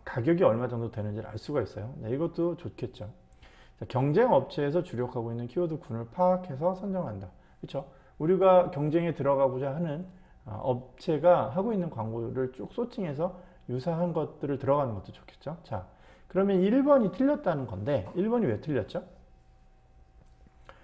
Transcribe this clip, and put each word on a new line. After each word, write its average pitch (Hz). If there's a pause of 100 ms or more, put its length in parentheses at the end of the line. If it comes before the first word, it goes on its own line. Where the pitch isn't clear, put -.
가격이 165
얼마 120
정도 117
되는지를 107
알 110
수가 147
있어요. 107
네, 113
이것도 170
좋겠죠. 110 (720)
자, 110
경쟁 147
업체에서 147
주력하고 120
있는 120
키워드 160
군을 113
파악해서 180
선정한다. 160 (320)
그쵸? - (300)
우리가 180
경쟁에 156
들어가고자 135
하는, 165 (400)
어, 107
업체가 143
하고 196
있는 180
광고를 117
쭉 -
소팅해서 180 (300)
유사한 165
것들을 143
들어가는 139
것도 95
좋겠죠. -
자, 95 (420)
그러면 190
일 233
번이 262
틀렸다는 202
건데 104
일 208
번이 233
왜 107
틀렸죠? 151 (1800)